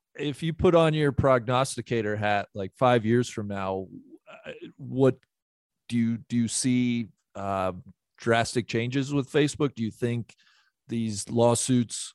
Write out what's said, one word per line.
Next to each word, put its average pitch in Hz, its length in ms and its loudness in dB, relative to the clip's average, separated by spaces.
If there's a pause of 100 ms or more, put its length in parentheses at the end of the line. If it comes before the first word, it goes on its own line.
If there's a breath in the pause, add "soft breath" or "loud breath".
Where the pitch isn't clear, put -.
(180)
If 147 240 -6
you 165 120 -2
put 180 200 4
on 165 200 6
your 151 180 2
prognosticator 123 1040 0
hat, 104 380 0
like, 98 200 -8
five 123 320 4
years 120 220 2
from 101 220 -8
now, 95 380 -6 (600)
uh, 151 40 -12 (260)
what 127 400 2 (720)
do 120 80 0
you, 117 200 0 (120)
do 120 80 -2
you 117 100 2
see, 123 640 0 (260)
uh, 95 380 -4 (440)
drastic 117 500 0
changes 131 460 -4
with 139 160 -2
Facebook? 147 460 0
Do 113 80 -6
you 107 80 -4
think 120 420 -4 (540 soft breath)
these 113 420 -6
lawsuits, 117 840 2